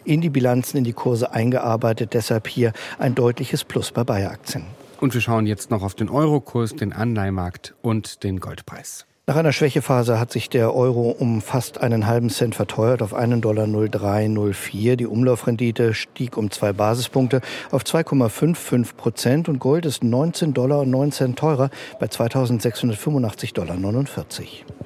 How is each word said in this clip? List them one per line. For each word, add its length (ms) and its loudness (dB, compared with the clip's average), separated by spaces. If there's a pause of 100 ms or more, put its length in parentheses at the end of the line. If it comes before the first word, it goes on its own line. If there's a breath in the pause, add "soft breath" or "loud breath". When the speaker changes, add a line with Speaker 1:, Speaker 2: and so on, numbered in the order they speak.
Speaker 1:
in 160 2
die 80 2
Bilanzen, 480 2
in 80 2
die 80 -2
Kurse 400 0
eingearbeitet. 800 0
Deshalb 340 0
hier 280 0 (240 loud breath)
ein 160 0
deutliches 500 0
Plus 260 -4
bei 140 0
Bayer-Aktien. 600 -4 (360)
Speaker 2:
Und 140 0
wir 80 0
schauen 240 2
jetzt 240 -2
noch 120 0
auf 120 -4
den 160 -4
Eurokurs, 640 0
den 160 -4
Anleihenmarkt 880 -4
und 440 -4
den 160 -2
Goldpreis. 640 -14 (180)
Speaker 1:
Nach 120 0
einer 160 4
Schwächephase 640 2
hat 140 -2
sich 180 -4
der 240 4
Euro 360 2
um 320 0
fast 380 -4
einen 280 2
halben 200 2
Cent 280 -2
verteuert 460 0
auf 120 -4
einen 260 2
Dollar 280 2
null 200 2
drei 380 0
null 260 0
vier. 440 0
Die 100 -2
Umlaufrendite 880 2
stieg 420 -8
um 140 -2
zwei 220 -2
Basispunkte 680 2 (300 loud breath)
auf 140 0
zwei 180 0
Komma 260 2
fünf 300 0
fünf 380 -2
Prozent 520 0
und 120 0
Gold 260 2
ist 160 -4
neunzehn 520 0
Dollar 260 2
und 100 2
neun 220 2
Cent 260 0
teurer 320 2 (300 loud breath)
bei 80 -2
zweitausendsechshundertfünfundachtzig 1400 0
Dollar 240 -4
neunundvierzig. 880 -4 (220)